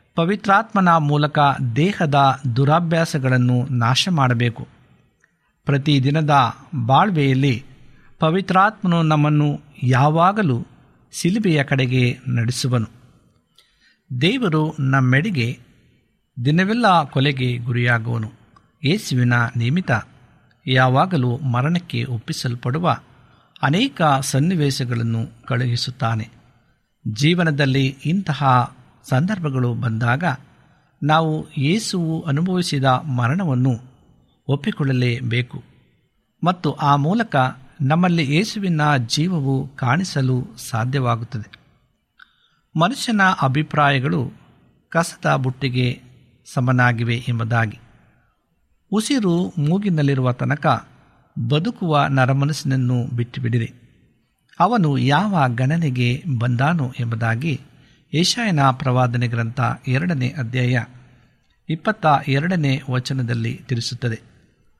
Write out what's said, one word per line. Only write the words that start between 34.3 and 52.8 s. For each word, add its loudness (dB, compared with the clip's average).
ಒಪ್ಪಿಕೊಳ್ಳಲೇಬೇಕು -2
ಮತ್ತು 0
ಆ 2
ಮೂಲಕ 0
ನಮ್ಮಲ್ಲಿ 2
ಯೇಸುವಿನ 0
ಜೀವವು -2
ಕಾಣಿಸಲು 0
ಸಾಧ್ಯವಾಗುತ್ತದೆ. -4
ಮನುಷ್ಯನ 0
ಅಭಿಪ್ರಾಯಗಳು 0
ಕಸದ -2
ಬುಟ್ಟಿಗೆ -2
ಸಮನಾಗಿವೆ 0
ಎಂಬುದಾಗಿ. -2
ಉಸಿರು 0
ಮೂಗಿನಲ್ಲಿರುವ 0
ತನಕ -2
ಬದುಕುವ 0
ನರಮನಸ್ಸಿನನ್ನು 0